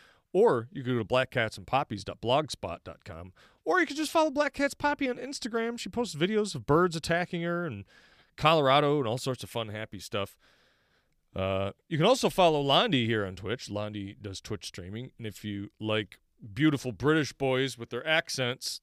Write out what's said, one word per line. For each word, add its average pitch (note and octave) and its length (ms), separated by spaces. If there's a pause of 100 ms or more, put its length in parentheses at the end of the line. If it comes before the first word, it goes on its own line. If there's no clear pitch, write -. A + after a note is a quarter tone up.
(340)
or E3 380
you C3+ 120
can B2 100
go B2 60
to G#2+ 60
black B2+ 260
cats A2+ 260
and F#2 80
poppies B2+ 380
dot F2+ 160
blogspot A#2 640
dot - 220
com, F2 260 (320)
or F4+ 160
you E4 60
can C#4 100
just D4+ 160
follow D#4 200
Black C#4+ 220
Cat's C#4 200
Poppy C#4+ 360
on A#3+ 80
Instagram. A#3 640
She G#3+ 100
posts G#3+ 260
videos G3+ 400
of A#2+ 100
birds E3 300
attacking E3+ 480
her F3 220
and G2+ 200 (500)
Colorado D3 640
and B2 80
all A2+ 100
sorts B2+ 260
of G2+ 60
fun, A2+ 200
happy G#2+ 300
stuff. G2 360 (1000)
Uh, F#2+ 360 (160)
you E3 100
can D#3 80
also A#3 240
follow D#3+ 320
Londi C#3+ 440
here A2 200
on F#2 100
Twitch. G2 340
Londi G#2 520
does G2 200
Twitch - 240
streaming, G2+ 520
and A2+ 80
if G#2+ 200
you G2+ 240 (100)
like A2 400 (340)
beautiful C3+ 380
British C#3 420
boys C3 440
with A#2 140
their A#2+ 140
accents, C3 760